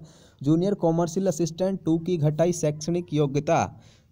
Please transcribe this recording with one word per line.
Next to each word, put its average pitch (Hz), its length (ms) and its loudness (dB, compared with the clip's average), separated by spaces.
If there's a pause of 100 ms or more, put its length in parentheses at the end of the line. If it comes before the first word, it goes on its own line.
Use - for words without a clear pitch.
(400)
जूनियर 170 420 2
कमर्शियल 170 460 0
असिस्टेंट 180 560 -2
टू 160 160 2
की 175 180 -2
घटाई 151 360 2
शैक्षणिक 170 600 -4
योग्यता, 143 500 2 (480)